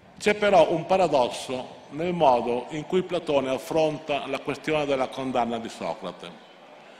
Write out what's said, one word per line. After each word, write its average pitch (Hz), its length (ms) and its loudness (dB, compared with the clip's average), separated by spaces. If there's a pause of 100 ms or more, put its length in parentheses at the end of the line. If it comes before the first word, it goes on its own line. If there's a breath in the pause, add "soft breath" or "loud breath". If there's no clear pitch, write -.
(180)
C'è 208 160 2
però 196 380 6
un 165 140 -2
paradosso 135 920 0 (120)
nel 165 220 -4
modo 123 580 2
in 151 160 -8
cui 185 160 0
Platone 151 480 0
affronta 147 760 -2
la 135 140 -4
questione 147 460 -2
della 131 220 0
condanna 123 500 -2
di 113 100 -8
Socrate. 87 640 -8 (680 loud breath)